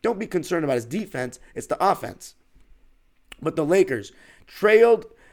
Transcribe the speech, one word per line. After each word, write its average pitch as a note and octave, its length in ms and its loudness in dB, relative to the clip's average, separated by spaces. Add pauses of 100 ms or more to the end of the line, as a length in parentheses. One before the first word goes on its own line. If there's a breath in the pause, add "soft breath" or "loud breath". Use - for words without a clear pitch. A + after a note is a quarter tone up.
don't A3 160 -2
be G#3+ 80 -6
concerned E3+ 380 -4
about C#3 100 0
his A#2+ 100 -2
defense. B2+ 540 -8 (160 soft breath)
It's - 140 -10
the - 120 -4
offense. - 540 -2 (1080)
But D#3+ 140 -6
the E3 100 -2
Lakers D3 460 0 (380 soft breath)
trailed. A3 580 4 (260 soft breath)